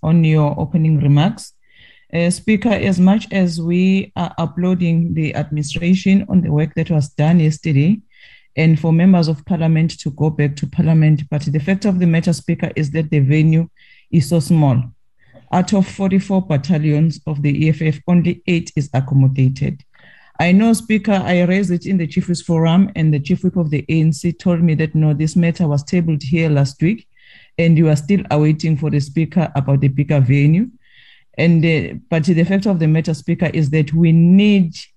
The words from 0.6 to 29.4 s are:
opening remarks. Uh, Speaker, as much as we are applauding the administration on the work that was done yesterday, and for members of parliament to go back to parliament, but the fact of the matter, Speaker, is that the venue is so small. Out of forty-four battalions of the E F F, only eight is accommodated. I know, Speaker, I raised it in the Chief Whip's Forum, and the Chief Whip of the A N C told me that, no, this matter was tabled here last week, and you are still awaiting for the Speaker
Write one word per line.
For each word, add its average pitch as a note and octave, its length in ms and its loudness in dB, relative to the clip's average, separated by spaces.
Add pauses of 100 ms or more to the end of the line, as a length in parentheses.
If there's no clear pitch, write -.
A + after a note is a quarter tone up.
opening D#3+ 400 0
remarks. C#3+ 540 0 (600)
Uh, E3+ 160 0
Speaker, G#3+ 400 -2
as F#3+ 320 0
much G3 300 2
as F3 300 -2
we F#3 540 0
are F3 220 -6
applauding E3+ 760 -2
the D#3 220 -4
administration E3+ 920 -2
on F#3 120 2
the D#3+ 80 -2
work D3+ 260 -2
that D#3+ 140 -2
was D3+ 200 0
done E3 300 2
yesterday, D#3 600 0 (560)
and D#3+ 240 2
for E3 140 0
members E3+ 340 4
of D#3+ 180 -6
parliament D#3+ 540 0
to D3+ 120 -8
go D3 180 -2
back D3 260 -2
to - 120 -6
parliament, D#3 640 2
but D3 140 -6
the D3 160 -2
fact F#3+ 260 -2
of F#3 140 0
the F3+ 80 2
matter, E3+ 240 0
Speaker, E3+ 460 -4
is C#3+ 140 -4
that D#3 180 -4
the D3+ 100 0
venue D#3 500 2 (400)
is E3 200 0
so E3+ 100 2
small. D3 420 2 (680)
Out F#3 220 0
of F#3+ 120 2
forty-four F#3+ 580 -2
battalions D#3 840 0
of D3 140 -6
the D3 240 0
E D#3 40 2
F D3+ 120 -2
F, D#3 260 -2
only F3 400 0
eight E3+ 300 -2
is C#3+ 160 -4
accommodated. C3+ 880 0 (560)
I F3 140 2
know, A3+ 180 4
Speaker, G#3+ 400 -2
I F3+ 320 0
raised F3+ 280 0
it F3 140 -4
in F#3+ 120 0
the E3 100 -4
Chief - 220 -4
Whip's E3 120 -4
Forum, E3 540 2
and D#3 180 2
the C#3+ 60 0
Chief F3+ 240 -2
Whip F3+ 140 -2
of D#3+ 120 -2
the D3 200 -4
A D#3+ 100 0
N D#3+ 140 2
C E3+ 180 -4
told E3+ 300 -2
me D#3+ 140 2
that, D#3 200 -2
no, D3+ 180 2
this D#3 220 -2
matter E3+ 320 0
was C#3+ 160 -2
tabled E3 400 -2
here D#3+ 260 0
last C#3 320 0
week, G3+ 240 -2 (520)
and E3 200 4
you D#3+ 120 4
are D3+ 80 4
still F#3+ 340 -2
awaiting D#3 460 0
for D3+ 120 -4
the D3 120 0
Speaker D#3 540 -2